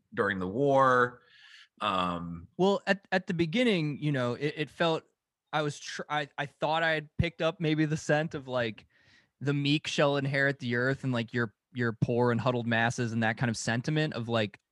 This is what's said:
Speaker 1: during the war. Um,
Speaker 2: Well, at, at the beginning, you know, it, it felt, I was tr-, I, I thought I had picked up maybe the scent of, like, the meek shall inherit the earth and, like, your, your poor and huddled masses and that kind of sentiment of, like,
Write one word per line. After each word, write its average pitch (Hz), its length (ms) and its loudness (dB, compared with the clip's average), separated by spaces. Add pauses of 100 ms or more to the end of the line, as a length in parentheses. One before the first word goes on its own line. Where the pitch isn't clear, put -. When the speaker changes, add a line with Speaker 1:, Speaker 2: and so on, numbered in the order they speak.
(140)
Speaker 1:
during 101 260 0
the 92 80 -4
war. 127 760 4 (600)
Um, 87 640 -2 (100)
Speaker 2:
Well, 190 300 2
at, 196 240 -2
at 185 160 -2
the 190 60 -4
beginning, 170 680 0
you 151 120 -2
know, 123 220 -2
it, 147 240 -6
it 151 120 -6
felt, 165 340 -2 (480)
I 151 100 -2
was 147 180 -4
tr-, - 300 -12
I, 151 280 -4
I 143 80 -4
thought 160 380 -2
I 165 80 2
had 151 260 -4
picked 160 240 -2
up 165 180 0
maybe 156 260 2
the 156 120 -2
scent 156 380 0
of, 135 120 -10
like, 120 380 -4 (560)
the 143 120 0
meek 143 340 0
shall 143 300 2
inherit 139 420 0
the 120 160 -2
earth 131 280 0
and, 135 100 -2
like, 117 200 -4
your, 120 200 0 (200)
your 120 200 0
poor 123 380 2
and 113 80 2
huddled 120 280 0
masses 117 440 2
and 117 120 0
that 110 140 2
kind 120 120 0
of 113 80 -2
sentiment 151 560 -2
of, 113 160 -6
like, 110 300 0 (120)